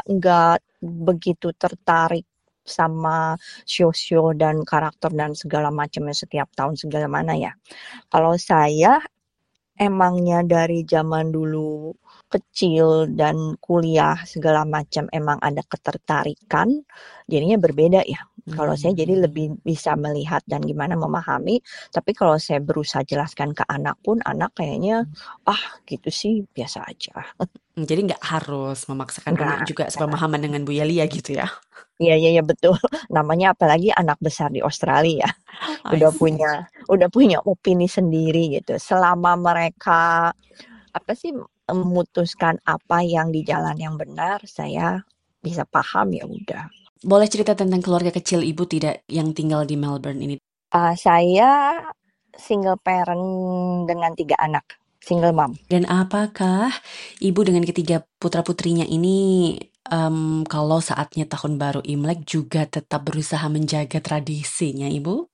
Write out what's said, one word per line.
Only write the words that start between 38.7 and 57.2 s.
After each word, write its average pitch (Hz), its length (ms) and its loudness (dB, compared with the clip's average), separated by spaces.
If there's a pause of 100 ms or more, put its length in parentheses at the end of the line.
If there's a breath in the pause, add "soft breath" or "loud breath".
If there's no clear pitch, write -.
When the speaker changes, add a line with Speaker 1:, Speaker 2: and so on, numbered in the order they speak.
Speaker 1:
Selama 175 560 4
mereka, 170 960 2 (560 loud breath)
apa - 240 -6
sih, 339 160 -10 (400)
memutuskan 175 960 0
apa 170 400 0
yang 165 240 0
di 156 160 -2
jalan 156 320 -2
yang 156 160 -8
benar, 156 560 -6
saya 165 560 -4 (320)
bisa 170 240 -6
paham, - 560 -2
ya - 80 -12
udah. - 480 -12 (320)
Speaker 2:
Boleh 202 240 6
cerita 214 240 0
tentang 185 320 0
keluarga 175 240 0
kecil 175 320 -2
Ibu 160 240 -2
tidak 156 400 -4
yang 156 320 -2
tinggal 151 320 -2
di 151 80 -2
Melbourne 143 400 -4
ini? 143 180 -8 (380)
Speaker 1:
Ah, 170 240 2
saya 226 800 6 (560)
single 190 480 -2
parent 180 400 -2 (640)
dengan 170 320 -2
tiga 151 240 0
anak, 151 400 -4 (160)
single 170 320 2
mom. 151 240 2 (160)
Speaker 2:
Dan 180 160 2
apakah 190 880 0 (480 loud breath)